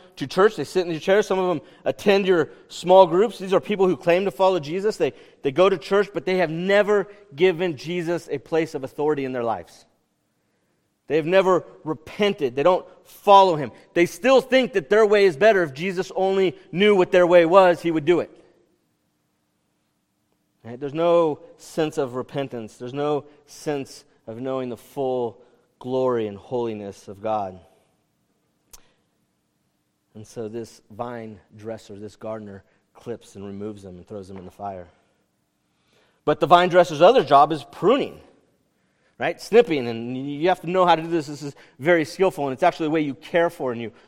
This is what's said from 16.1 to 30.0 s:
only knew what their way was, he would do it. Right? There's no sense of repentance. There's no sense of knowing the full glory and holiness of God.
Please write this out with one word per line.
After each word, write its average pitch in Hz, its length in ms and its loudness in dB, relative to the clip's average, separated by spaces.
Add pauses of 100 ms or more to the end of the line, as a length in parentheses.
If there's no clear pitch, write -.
only 190 400 0 (160)
knew 208 240 4
what 180 160 2
their 180 140 6
way 170 200 6
was, 180 340 6
he 170 120 -2
would 156 120 -4
do 170 140 2
it. - 180 -6 (2250)
Right? 117 140 -16
There's 139 140 -10
no 165 460 2 (180)
sense 156 420 -6
of 127 180 -4
repentance. 123 600 -10
There's 123 140 -14
no 143 340 -4 (200)
sense - 580 -10 (220)
of 113 140 -14
knowing 131 300 -6
the 113 60 -12
full 127 640 -6 (380)
glory 127 480 -2
and 101 100 -10
holiness 107 720 -10
of 101 140 -20
God. 104 360 -6 (2500)